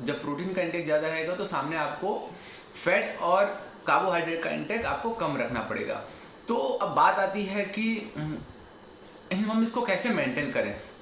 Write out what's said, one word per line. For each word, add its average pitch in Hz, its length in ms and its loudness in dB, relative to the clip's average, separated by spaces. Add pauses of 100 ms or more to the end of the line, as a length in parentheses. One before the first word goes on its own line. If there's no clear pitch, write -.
जब 135 200 -2
प्रोटीन 160 320 -4
का 185 80 2
इनटेक 170 220 -2
ज़्यादा 151 240 2
रहेगा, 160 260 0
तो 190 100 -4
सामने 160 320 -2
आपको 180 580 -2 (500)
फैट 214 360 2
और 180 240 6 (420)
कार्बोहाइड्रेट 165 560 4
का 165 80 0
इनटेक 156 360 -2
आपको 190 240 0
कम 151 260 0
रखना 120 240 0
पड़ेगा। 107 440 -4 (440)
तो 233 60 2
अब 254 420 0
बात 190 220 8
आती 196 280 0
है 196 180 -2
कि, 220 540 -2
हम्म, 151 200 -4 (960)
हम 220 280 2
इसको 233 200 2
कैसे 202 260 2
मेंटेन 143 440 2
करें। 104 280 0 (220)